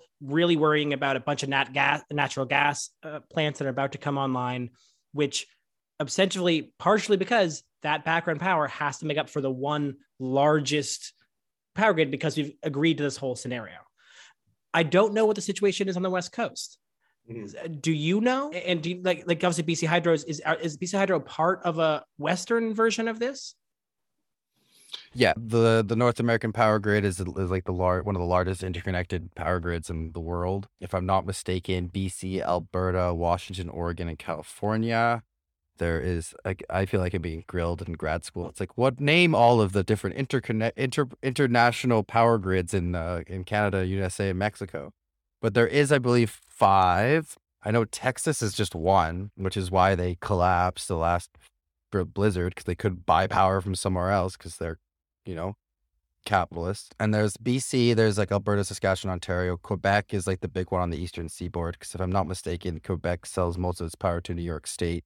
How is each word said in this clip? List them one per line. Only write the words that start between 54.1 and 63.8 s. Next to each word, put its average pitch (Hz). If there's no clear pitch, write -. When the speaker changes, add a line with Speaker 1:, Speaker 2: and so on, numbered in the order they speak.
Speaker 3:
else 95
'cause -
they're, 82
you 92
know, 90
capitalists. 90
And 107
there's 107
B 123
C, 120
there's, 110
like, 101
Alberta, 101
Saskatchewan, 95
Ontario. 90
Quebec 98
is, 98
like, 95
the -
big 92
one 92
on 87
the 80
eastern 87
seaboard, 87
'cause -
if 87
I'm 92
not 95
mistaken, 85
Quebec 87
sells 90
most 90
of 87